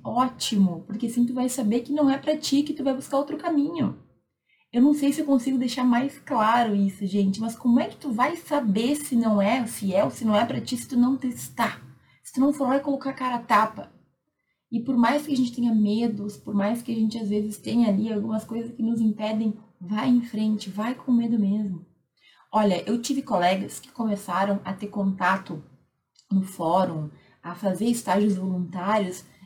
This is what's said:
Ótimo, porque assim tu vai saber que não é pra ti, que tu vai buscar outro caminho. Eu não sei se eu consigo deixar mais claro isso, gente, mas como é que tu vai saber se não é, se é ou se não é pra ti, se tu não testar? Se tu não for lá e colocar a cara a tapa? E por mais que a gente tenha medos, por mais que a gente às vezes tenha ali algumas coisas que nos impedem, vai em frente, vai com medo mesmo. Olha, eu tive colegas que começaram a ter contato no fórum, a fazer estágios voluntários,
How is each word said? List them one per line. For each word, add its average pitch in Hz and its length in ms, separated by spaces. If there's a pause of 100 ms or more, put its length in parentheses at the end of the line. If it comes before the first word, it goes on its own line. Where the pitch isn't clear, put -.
Ótimo, 214 800
porque 208 200
assim 240 180
tu 247 100
vai 254 140
saber 233 320
que 277 120
não 294 180
é 269 80
pra 311 180
ti, 285 260
que 302 120
tu 254 100
vai 269 100
buscar 269 220
outro 285 220
caminho. 311 600 (760)
Eu 240 80
não 294 140
sei 277 180
se - 80
eu 294 60
consigo 269 320
deixar 254 240
mais 247 380
claro 226 560
isso, 202 280
gente, 196 360
mas 226 160
como 247 240
é 339 80
que - 80
tu 277 160
vai 262 240
saber 247 580
se 285 220
não 214 260
é, 226 240
se 196 260
é 196 120
ou 254 80
se - 120
não 214 120
é 233 100
pra 247 140
ti, - 160
se 240 100
tu 269 100
não 247 200
testar? - 680 (400)
Se - 120
tu 254 60
não 285 120
for 285 160
lá 269 80
e 277 40
colocar 277 300
a 269 40
cara 254 220
a 233 60
tapa? - 480 (800)
E 233 80
por 233 180
mais 269 300
que 302 60
a 262 40
gente 247 160
tenha 240 220
medos, 208 600
por 208 180
mais 202 280
que 233 100
a - 20
gente 220 240
às 214 100
vezes 208 300
tenha 226 300
ali 214 240
algumas 214 320
coisas 233 280
que - 80
nos 226 200
impedem, 214 580 (220)
vai 214 280
em 247 140
frente, 214 480
vai 214 240
com - 160
medo 233 260
mesmo. 202 480 (680)
Olha, 202 360
eu 233 140
tive 262 200
colegas 190 580
que - 100
começaram 202 720
a 196 80
ter 202 140
contato 190 760 (680)
no 190 120
fórum, 165 680 (320)
a 175 140
fazer 202 300
estágios 208 500
voluntários, 185 880 (220)